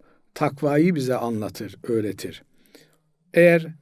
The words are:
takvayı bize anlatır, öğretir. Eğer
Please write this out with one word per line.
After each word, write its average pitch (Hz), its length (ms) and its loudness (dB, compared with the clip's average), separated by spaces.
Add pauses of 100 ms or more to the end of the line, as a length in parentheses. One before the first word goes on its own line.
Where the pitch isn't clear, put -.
(340)
takvayı 147 640 0
bize 127 200 -2
anlatır, 107 640 -8 (100)
öğretir. 104 560 -4 (920)
Eğer 170 340 6 (140)